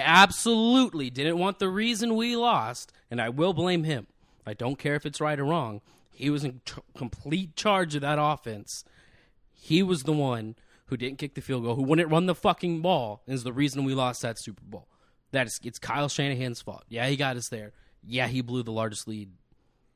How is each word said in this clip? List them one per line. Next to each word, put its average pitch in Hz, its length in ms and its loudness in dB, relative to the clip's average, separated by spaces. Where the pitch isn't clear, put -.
absolutely 202 1040 6
didn't 143 300 0
want 190 200 0
the 196 80 0
reason 220 480 0
we 233 220 0
lost, 156 560 0
and 120 80 -4
I 113 100 -2
will 156 220 0
blame 170 320 0
him. 143 240 -4
I 107 80 -8
don't 123 260 -4
care 147 160 -2
if 143 100 -4
it's 147 140 -8
right 151 180 -2
or 139 60 -2
wrong. 139 380 -2
He 139 160 -4
was 147 160 0
in 127 200 -8
t-, - 100 -12
complete 156 600 -6
charge 190 380 0
of 147 60 -2
that 147 200 0
offense. 120 640 -4
He 175 220 4
was 180 200 0
the 156 100 0
one 120 420 -2
who 135 100 -6
didn't 127 240 -6
kick 143 160 -8
the 139 60 -10
field 127 240 -4
goal, 117 100 0
who 131 80 0
wouldn't 160 260 4
run 165 160 4
the 180 100 2
fucking 170 460 0
ball, 131 460 0
and 131 80 -4
is 123 80 -4
the 123 80 -4
reason 135 320 0
we 135 100 0
lost 127 280 -2
that 117 180 -4
Super - 240 -14
Bowl. 101 240 -16
That 131 160 0
is, - 180 -10
it's 117 120 -10
Kyle 143 300 -2
Shanahan's 131 540 -2
fault. 98 260 -14
Yeah, 117 200 -4
he 139 100 0
got 135 180 0
us 120 140 -8
there. 107 240 -12
Yeah, 123 200 0
he 127 120 -2
blew 123 240 -2
the 113 80 -8
largest 110 380 -4
lead. 107 200 -10